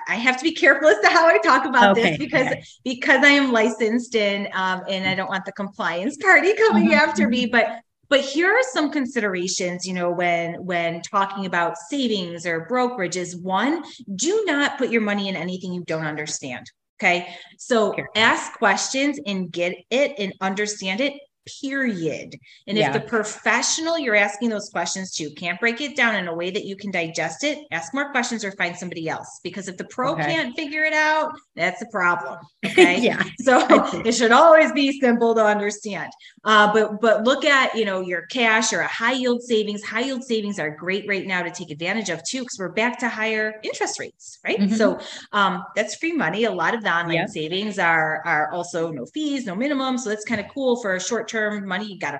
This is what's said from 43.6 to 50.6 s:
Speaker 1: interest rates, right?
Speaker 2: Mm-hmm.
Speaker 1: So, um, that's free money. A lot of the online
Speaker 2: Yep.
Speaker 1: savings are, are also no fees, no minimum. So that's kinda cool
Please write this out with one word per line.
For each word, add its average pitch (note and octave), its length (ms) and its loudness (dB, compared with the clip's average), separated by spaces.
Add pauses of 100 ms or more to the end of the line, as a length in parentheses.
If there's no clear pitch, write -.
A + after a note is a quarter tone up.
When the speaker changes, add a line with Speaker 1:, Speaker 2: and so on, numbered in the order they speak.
Speaker 1:
interest - 380 -6
rates, - 440 -16
right? A3+ 160 -2
Speaker 2:
Mm-hmm. G3+ 160 2
Speaker 1:
So, G#3 240 2 (320)
um, F#3+ 320 0 (120)
that's A3+ 200 -2
free E4 180 -4
money. G#3+ 320 0
A G#3 60 0
lot F3+ 220 -2
of A3+ 80 -6
the G3+ 100 -2
online E3+ 260 0
Speaker 2:
Yep. F3 120 -2
Speaker 1:
savings F#3 480 -6
are, D#3+ 480 0
are D3+ 260 0
also E3+ 400 -4
no B2+ 140 -8
fees, C#4+ 400 -6
no F3+ 80 -6
minimum. C4 460 -2
So G#3 100 -6
that's G#3 160 -6
kinda G#3 260 -4
cool B3+ 300 0